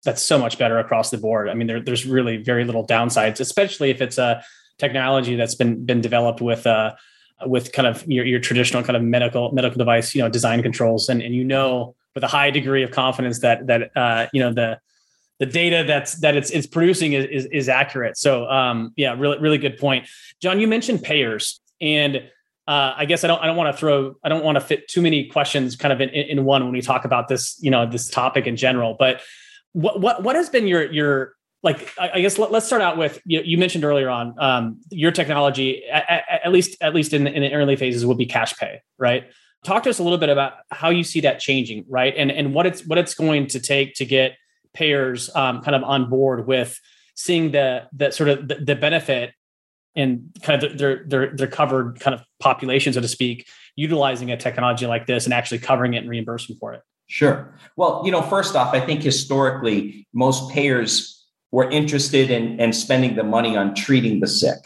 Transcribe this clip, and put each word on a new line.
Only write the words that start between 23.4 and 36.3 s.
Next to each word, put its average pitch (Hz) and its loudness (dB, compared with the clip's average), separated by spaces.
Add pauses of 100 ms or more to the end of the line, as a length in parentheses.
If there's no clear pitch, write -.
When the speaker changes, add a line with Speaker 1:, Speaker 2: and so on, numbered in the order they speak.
Speaker 1:
I 160 0
don't 165 0
wanna 156 0
throw, 139 0
I 165 -2
don't 156 0
wanna 147 2
fit - -4
too - 0
many 151 2
questions 135 -2
kind 143 0
of 127 0
in, 135 0
in, 143 -4
in 135 0
one 135 4
when 123 -4
we 127 -4
talk 127 0
about 120 0
this, - -4
you 147 -2
know, 123 4
this 117 -6
topic 127 0
in 117 -4
general. 120 0
But 131 2 (540)
what, 185 -2
what, 208 0
what 262 0
has 339 0
been 226 2
your, 165 2
your, 143 0 (300)
like, - -2
I, 180 -2
I 185 0
guess 196 2
let, 214 0
let's 220 0
start 233 2
out 175 2
with, 156 -2
you, 160 0
you 165 0
mentioned 175 0
earlier 143 2
on, 120 -4
um, 123 0 (100)
your 165 2
technology, 139 0
a-, 151 0
a-, 160 -2